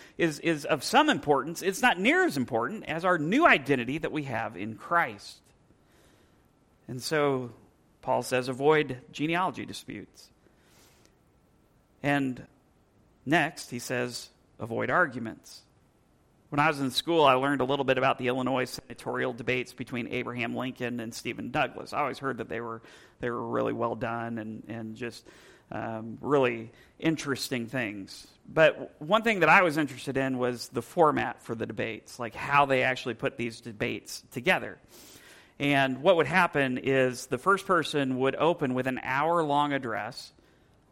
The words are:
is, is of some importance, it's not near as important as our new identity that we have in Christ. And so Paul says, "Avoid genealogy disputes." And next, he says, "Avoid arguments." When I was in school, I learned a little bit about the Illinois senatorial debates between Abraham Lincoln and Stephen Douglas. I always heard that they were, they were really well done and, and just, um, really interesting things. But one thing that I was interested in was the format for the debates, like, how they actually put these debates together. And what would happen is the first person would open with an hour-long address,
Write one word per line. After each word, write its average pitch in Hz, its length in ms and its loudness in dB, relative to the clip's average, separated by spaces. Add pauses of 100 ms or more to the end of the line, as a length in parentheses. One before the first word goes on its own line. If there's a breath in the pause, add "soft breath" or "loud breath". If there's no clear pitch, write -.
(160 loud breath)
is, 160 220 0
is 156 260 -2
of 151 200 -2
some 294 260 4
importance, 147 520 0
it's 190 200 -2
not 214 160 4
near 311 260 4
as 262 120 -2
important 127 500 -2
as 160 180 -4
our 180 140 4
new 202 260 4
identity 139 540 4
that 156 140 -4
we 151 100 -4
have 113 340 -6
in 104 200 -8
Christ. 147 640 -4 (1500 soft breath)
And 127 160 -10
so 139 480 0 (520)
Paul 123 200 0
says, 127 260 0
"Avoid 139 500 2 (120)
genealogy 160 560 -4
disputes." - 640 -16 (1700 soft breath)
And 139 420 -2 (800)
next, 156 440 0
he 120 100 -8
says, 123 480 -6 (320)
"Avoid 113 300 -4
arguments." 127 720 -2 (880)
When 143 100 0
I 156 80 4
was 147 100 0
in 135 140 -2
school, 165 320 4
I 135 100 10
learned 135 280 2
a - 20 4
little 139 200 0
bit 131 140 4
about 131 200 4
the 127 100 -2
Illinois 127 380 0
senatorial 123 680 -6
debates 123 400 -4
between 120 360 -6
Abraham 120 460 -4
Lincoln 123 460 -4
and 113 120 -8
Stephen 117 380 -8
Douglas. 135 420 -4
I 127 80 -2
always 127 200 -4
heard 123 180 -4
that 117 100 -8
they 113 120 -6
were, 113 200 -10 (380 loud breath)
they 123 100 -4
were 117 160 -4
really 117 280 -2
well 117 240 -2
done 117 420 -6
and, 110 300 -10
and 110 260 -10
just, 113 320 -10 (460 loud breath)
um, 113 480 -8
really 120 500 2 (300 soft breath)
interesting 135 680 -2
things. 104 600 -6 (200)
But - 520 4
one 202 240 0
thing 214 180 2
that 156 80 8
I 185 140 10
was 156 160 2
interested 131 400 -4
in 131 180 0
was 123 320 -2
the 120 140 -4
format 131 600 4
for - 120 -6
the 110 120 -4
debates, 110 540 -8
like, 117 140 -6
how 143 320 4
they 131 160 2
actually 127 320 -2
put - 240 -4
these 117 240 -8
debates 117 680 -8
together. 127 480 -2 (800 loud breath)
And 135 440 2
what 180 140 6
would 156 100 4
happen 143 520 2
is 131 480 2
the 123 120 -4
first 190 280 2
person 143 520 0
would 135 180 0
open 151 380 2
with 127 120 -2
an 127 160 -2
hour-long 147 720 2
address, 117 600 -6 (600 soft breath)